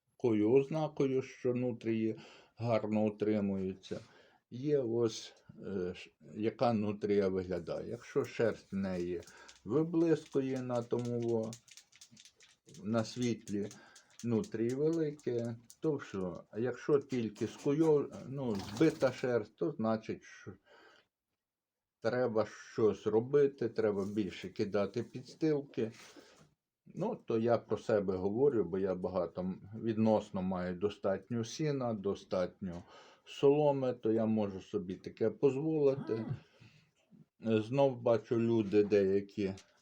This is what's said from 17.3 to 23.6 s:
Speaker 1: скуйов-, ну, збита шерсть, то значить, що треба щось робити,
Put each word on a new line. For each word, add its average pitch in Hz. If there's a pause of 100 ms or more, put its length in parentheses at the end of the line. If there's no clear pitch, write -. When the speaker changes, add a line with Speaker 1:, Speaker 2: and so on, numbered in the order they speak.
Speaker 1:
скуйов-, 147
ну, 127
збита 135
шерсть, -
то 170
значить, 110
що - (1500)
треба 113 (260)
щось 107
робити, 127